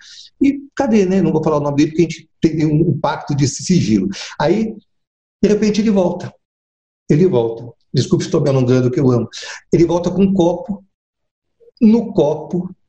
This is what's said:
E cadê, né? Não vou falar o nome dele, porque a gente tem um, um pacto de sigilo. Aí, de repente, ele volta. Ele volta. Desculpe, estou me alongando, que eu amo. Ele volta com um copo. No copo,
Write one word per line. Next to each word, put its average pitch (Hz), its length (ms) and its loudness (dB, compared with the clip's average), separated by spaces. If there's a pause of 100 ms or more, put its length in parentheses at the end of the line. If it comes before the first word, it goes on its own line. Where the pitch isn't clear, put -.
(420)
E 277 180 0 (160)
cadê, 220 300 2
né? 185 160 0
Não 160 100 2
vou 151 100 -2
falar 156 140 0
o 143 40 -2
nome 143 160 -4
dele, 156 140 2
porque 175 120 2
a - 20 2
gente - 260 -8 (100)
tem 151 260 0
um, 151 240 2
um 127 100 -2
pacto 151 340 -6
de 139 140 0
sigilo. 110 600 0 (300)
Aí, 208 380 0 (640)
de 196 60 4
repente, 202 320 0
ele 220 100 2
volta. 180 420 -2 (760)
Ele 165 180 4
volta. 117 460 -2 (200)
Desculpe, - 320 0
estou 160 160 -2
me 143 100 0
alongando, 127 400 2
que 165 100 -2
eu 127 100 2
amo. 113 180 0 (440)
Ele 165 140 4
volta 175 240 -2
com 180 120 0
um 190 120 2
copo. 175 500 -2 (960)
No 226 320 2
copo, 156 640 -2 (140)